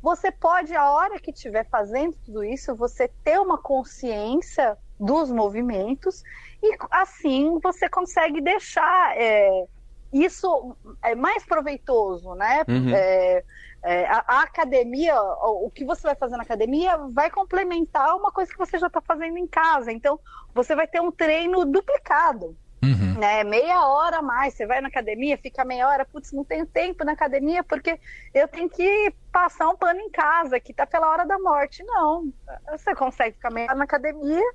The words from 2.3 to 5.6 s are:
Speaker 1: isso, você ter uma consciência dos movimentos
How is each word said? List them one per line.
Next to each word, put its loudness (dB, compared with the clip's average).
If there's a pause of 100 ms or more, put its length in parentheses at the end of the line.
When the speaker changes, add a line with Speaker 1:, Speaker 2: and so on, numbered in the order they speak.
Speaker 1:
isso, -6
você -2 (140)
ter 2
uma 2
consciência -2 (220)
dos 0
movimentos -2 (360)